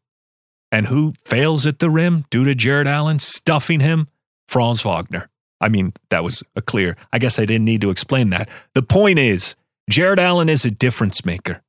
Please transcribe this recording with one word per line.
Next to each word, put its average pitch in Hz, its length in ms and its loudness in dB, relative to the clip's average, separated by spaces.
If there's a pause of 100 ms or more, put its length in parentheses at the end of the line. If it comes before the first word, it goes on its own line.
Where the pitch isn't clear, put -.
(720)
And 110 160 0
who 151 260 0 (100)
fails 151 420 0
at 147 140 -2
the 170 100 2
rim 160 400 0
due 120 140 0
to 139 100 2
Jared 139 320 0
Allen 151 320 0
stuffing 156 640 0
him? 156 300 0 (380)
Franz 117 360 0
Wagner. 87 460 -6 (320)
I 107 80 2
mean, 98 240 0 (160)
that 82 140 0
was - 200 -6 (120)
a 110 60 -4
clear, 98 360 -2 (160)
I 127 40 -2
guess 117 220 0
I 110 60 0
didn't 110 200 0
need 113 160 0
to 101 80 0
explain 117 420 0
that. 90 180 -4 (260)
The 135 80 2
point 190 340 4
is, 110 380 0 (340)
Jared 185 300 2
Allen 175 300 2
is 151 160 2
a 120 60 0
difference 113 540 -2
maker. 90 440 -6